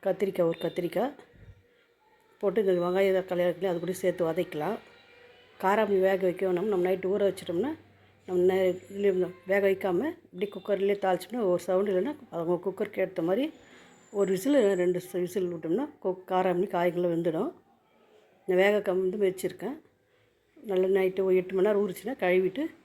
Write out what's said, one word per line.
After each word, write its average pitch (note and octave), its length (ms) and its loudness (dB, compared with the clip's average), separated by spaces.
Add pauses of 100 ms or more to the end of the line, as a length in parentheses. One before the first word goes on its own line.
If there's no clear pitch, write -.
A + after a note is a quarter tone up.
கத்திரிக்காய் F#3 460 0
ஒரு E3 120 -4
கத்திரிக்காய் F3 500 -2 (1300)
போட்டு G#3 200 2
இந்த F#3+ 100 2 (140)
வெங்காயம் F#3+ 320 2
தக்காளி F3+ 260 -2
இருக்குல்ல, F3 280 0
அது E3+ 120 -2
கூட F3+ 160 -4
சேர்த்து F3+ 280 0
வதக்கலாம். E3 460 -4 (840)
காராமணி G3+ 460 2
வேக F#3+ 220 2
வைக்க F3+ 200 -2
வேணாம். F3+ 240 0
நம்ம F3+ 160 0
நைட்டு F#3 240 -2
ஊற G3+ 180 0
வச்சிட்டோம்னா F3+ 400 -4 (580)
நம்ம F3+ 120 0 (100)
நே-, F#3 800 0 (220)
வேக G3 160 4
வைக்காம G3 420 0 (220)
இப்படி F3+ 220 -6
குக்கர்லேயே G3 500 0
தாளிச்சோம்னா F#3+ 480 -2
ஒரு F3 140 0
சவுண்டு G3 280 0
இல்லைன்னா G3+ 200 0 (240)
அவங்க E3+ 280 -2
குக்கருக்கு G3 380 -4
ஏற்ற F3+ 240 -4
மாதிரி G#3 180 0 (720)
ஒரு G3 160 4
விசில் C4+ 240 2
இல்லைன்னா G3 220 2
ரெண்டு F3+ 240 0
சி-, F3+ 200 -6
விசில் F3+ 280 -4
விட்டோம்னா E3+ 320 -2 (180)
கு-, F#3 160 -4 (120)
காராமணி F#3 420 2
காய்கறிலாம் F3 420 0
வெந்துடும். E3+ 380 -2 (960)
நான் F#3 160 4
வேக G#3 240 4
கம்மி F#3 180 0
வந்து G3 220 -2
வச்சுருக்கேன். F#3 500 -6 (920)
நல்லா F#3 260 2
நைட்டு F#3+ 300 0
ஒரு F#3 140 4
எட்டு F#3 160 -6
மணி F#3+ 120 4
நேரம் G#3 160 2
ஊறிச்சுன்னா G3+ 380 -8
கழுவிட்டு F#3 420 2 (200)